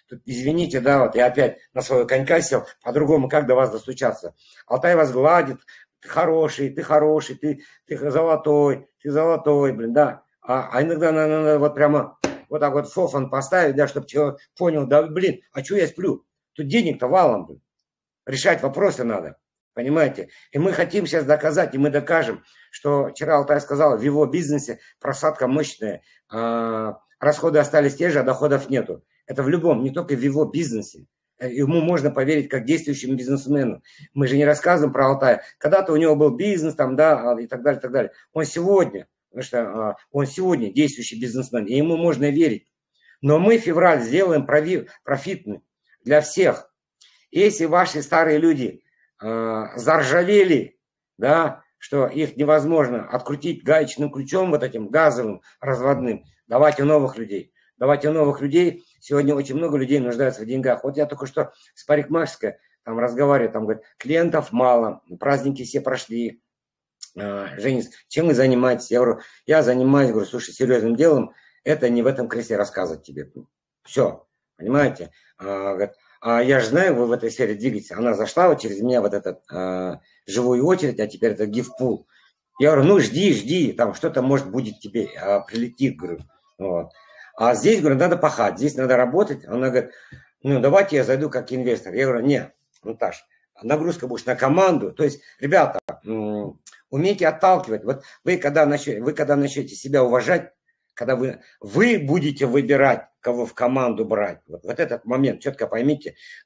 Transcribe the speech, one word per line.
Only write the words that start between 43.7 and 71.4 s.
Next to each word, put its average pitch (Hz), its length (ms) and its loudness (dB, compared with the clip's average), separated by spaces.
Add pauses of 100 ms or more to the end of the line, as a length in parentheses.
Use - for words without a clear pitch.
сделаем 151 440 2
прови-, 151 420 0 (140)
профитный 135 600 -6 (420)
для 147 160 4
всех. - 500 0 (640)
Если 185 320 2
ваши 165 380 0
старые 160 360 2
люди, 151 440 0 (380)
а, 113 560 -6
заржавели, 160 1000 2 (380)
да, 147 460 0 (160)
что 139 280 -2
их 147 300 -4
невозможно 143 720 2
открутить 143 560 -6
гаечным 147 460 0
ключом, 151 400 -4
вот 147 120 0
этим 113 260 -8
газовым, 120 520 0 (200)
разводным, 127 640 -2 (220)
давайте 139 380 2
новых 143 320 2
людей. 101 360 -10 (260)
Давайте 143 320 2
новых 147 300 0
людей. 165 440 0 (160)
Сегодня 143 340 0
очень 139 220 -4
много 151 220 -2
людей 131 200 2
нуждаются 123 440 -2
в 110 40 -10
деньгах. 127 380 -2
Вот 139 120 -6
я 147 100 0
только 143 200 -10
что - 260 -4 (220)
с - 100 -20
парикмахерской 147 720 -2 (280)
там 113 140 -8
разговариваю, 120 540 2
там, 110 120 -6
говорит, 110 200 -4 (140)
клиентов 160 540 0
мало, 117 500 2 (160)
праздники 135 460 -2
все 139 160 -4
прошли. 120 640 -6 (760)
А, 101 400 -8
«Женис, 120 340 -4 (180)
чем 165 180 0
вы 156 80 4
занимаетесь?» 123 560 2
Я 120 80 2
говорю, 123 220 2 (260)
«Я 156 160 4
занимаюсь», 127 480 4
говорю, 104 160 -2
«слушай, - 260 -10
серьезным 117 440 0
делом, 143 360 2 (300)